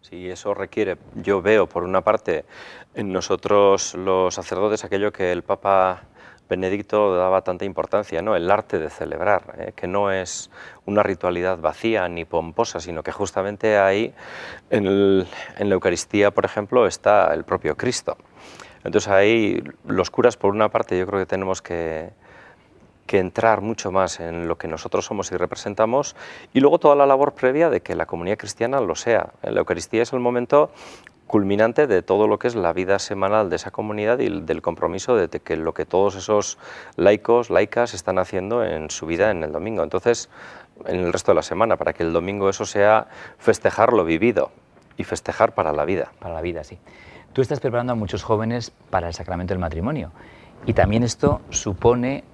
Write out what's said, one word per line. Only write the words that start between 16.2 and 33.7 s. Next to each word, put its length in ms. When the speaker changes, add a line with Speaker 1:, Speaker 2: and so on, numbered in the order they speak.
Speaker 1:
por 160
ejemplo, 400
está 480
el 120
propio 300
Cristo. 400
Entonces 280
ahí 520
los 240
curas, 260
por 160
una 160
parte, 300
yo 80
creo 120
que 60
tenemos 380
que, 480
que 100
entrar 440
mucho 300
más 280
en 280
lo 120
que 80
nosotros 360
somos 280
y 60
representamos, 800
y 60
luego 180
toda 160
la 140
labor 260
previa 380
de 100
que 140
la 100
comunidad 320
cristiana 440
lo 140
sea. 340
La 200
Eucaristía 420
es 100
el 60
momento 500
culminante 640
de 160
todo 240
lo 100
que 100
es 80
la 160
vida 280
semanal 500
de 60
esa 160